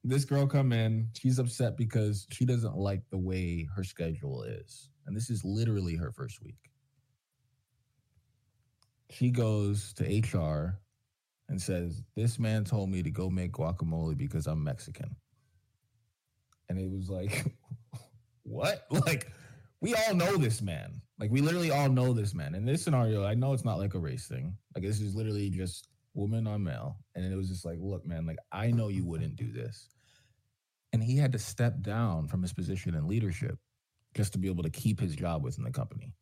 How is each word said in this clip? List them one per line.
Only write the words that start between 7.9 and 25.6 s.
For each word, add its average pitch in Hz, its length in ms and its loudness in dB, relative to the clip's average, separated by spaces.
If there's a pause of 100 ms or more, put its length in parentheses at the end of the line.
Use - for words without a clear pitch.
She 123 200 2
goes 104 640 0
to - 160 -2
H 110 240 2
R 80 440 0 (680)
and 95 120 -4
says, 87 420 -4 (120)
"This 117 240 0
man 110 260 2
told 98 260 0
me 92 120 0
to 80 80 0
go 92 180 -2
make 90 240 -2
guacamole 80 640 -2
because 71 300 -2
I'm 78 180 0
Mexican." - 520 -8 (1600)
It 92 120 -4
was 95 180 -6
like, 95 380 -4 (500)
<laughs> - 460 -20
what? 147 480 -2
Like, - 400 2 (500)
we 233 140 0
all 220 200 4
know 180 220 4
this 117 260 4
man. 78 400 -6 (160)
Like, 107 120 0
we 131 100 4
literally 165 300 4
all 139 180 4
know 127 240 6
this 101 220 0
man. 78 200 -4
In 101 100 -2
this 143 180 2
scenario, 113 420 4
I 104 100 2
know 131 180 4
it's 120 120 0
not, 101 140 2
like, 95 160 0
a 95 40 -2
race 69 300 -4
thing. 87 280 -6 (180)
Like, 95 100 -4
this 104 160 0
is 101 140 -2
literally 104 360 0
just 90 380 -4 (260)